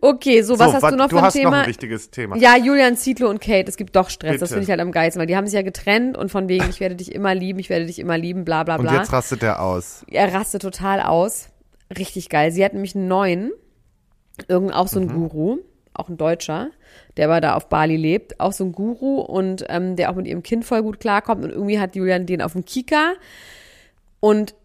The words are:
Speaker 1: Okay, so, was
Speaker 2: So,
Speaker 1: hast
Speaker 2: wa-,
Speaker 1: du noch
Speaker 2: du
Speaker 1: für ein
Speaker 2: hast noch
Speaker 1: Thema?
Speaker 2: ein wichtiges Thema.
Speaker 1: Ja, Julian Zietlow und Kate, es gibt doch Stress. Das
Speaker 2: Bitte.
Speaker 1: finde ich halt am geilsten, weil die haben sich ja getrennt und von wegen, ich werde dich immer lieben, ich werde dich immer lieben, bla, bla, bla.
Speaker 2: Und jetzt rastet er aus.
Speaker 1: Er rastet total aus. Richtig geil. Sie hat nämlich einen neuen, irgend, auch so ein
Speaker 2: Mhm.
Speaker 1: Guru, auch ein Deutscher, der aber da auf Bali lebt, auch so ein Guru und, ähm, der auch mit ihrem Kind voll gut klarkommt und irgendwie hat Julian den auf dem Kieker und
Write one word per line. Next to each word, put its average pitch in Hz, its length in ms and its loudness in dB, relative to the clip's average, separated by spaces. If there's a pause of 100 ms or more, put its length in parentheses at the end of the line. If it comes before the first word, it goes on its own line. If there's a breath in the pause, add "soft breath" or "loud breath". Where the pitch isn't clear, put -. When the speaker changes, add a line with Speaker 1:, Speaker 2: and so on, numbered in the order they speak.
Speaker 1:
Okay, 247 420 6
so, 220 160 2
was 240 100 8
Speaker 2:
So, 254 60 4
Speaker 1:
hast 269 80 2
Speaker 2:
wa-, - 80 6
Speaker 1:
du 269 60 0
noch 269 120 6
Speaker 2:
du - 80 2
Speaker 1:
für - 60 6
ein - 20 6
Speaker 2:
hast 190 120 6
noch 277 60 2
Speaker 1:
Thema? 277 200 4
Speaker 2:
ein 269 40 0
wichtiges - 440 -8
Thema. 113 260 -6
Speaker 1:
Ja, 240 200 8
Julian 254 400 4
Zietlow 240 340 -2
und 208 100 -4
Kate, 190 280 0
es - 80 -12
gibt 196 200 -2
doch 185 140 4
Stress. 156 220 -4
Das 135 80 -2 (100)
Speaker 2:
Bitte. - 40 -8
Speaker 1:
finde 202 100 -2
ich 190 60 -4
halt 175 100 0
am 175 120 -4
geilsten, 165 260 0
weil 165 80 -2
die 175 100 0
haben 196 100 -2
sich 202 80 -6
ja 202 80 0
getrennt 214 540 0
und 196 140 -6
von 190 180 -4
wegen, 185 200 0
ich 185 120 -6
werde 185 140 -4
dich 180 200 -14
immer 196 200 0
lieben, 185 240 -4
ich 185 120 -8
werde 170 160 -2
dich 170 120 -12
immer 170 200 -4
lieben, 175 260 -6
bla, 160 200 -2
bla, 160 120 -2
bla. 156 160 0
Speaker 2:
Und 151 60 2
jetzt - 140 -2
rastet 127 300 -2
er 107 200 0
aus. 92 460 -6
Speaker 1:
Er 196 240 0
rastet 196 300 -4
total 196 380 -4
aus. 175 480 0 (500)
Richtig 185 320 -10
geil. 156 200 2
Sie 180 140 0
hat 196 80 -2
nämlich 196 240 -8
einen 190 120 -4
neuen, 185 440 0 (960)
irgend, 185 260 0
auch 185 140 0
so 196 120 -2
ein 185 60 0
Speaker 2:
Mhm. 160 60 -4 (160)
Speaker 1:
Guru, 160 300 -2 (340)
auch - 160 -10
ein 175 80 -10
Deutscher, 165 540 -4 (480 soft breath)
der 151 80 2
aber 165 160 4
da 156 120 2
auf - 140 -4
Bali 160 280 2
lebt, 160 440 -2
auch 196 120 0
so 196 120 -6
ein 185 80 -4
Guru 240 480 -2
und, 190 480 -4
ähm, 180 280 -2
der 180 140 0
auch 180 40 -4
mit 185 120 -6
ihrem 175 160 -6
Kind 226 220 -4
voll 220 180 -2
gut 214 160 -6
klarkommt 208 460 -2
und 160 60 -6
irgendwie 208 280 -2
hat 185 160 -4
Julian 185 320 0
den 180 160 -2
auf 165 100 -4
dem 180 120 -6
Kieker 311 500 0 (1080 loud breath)
und 214 340 2 (100)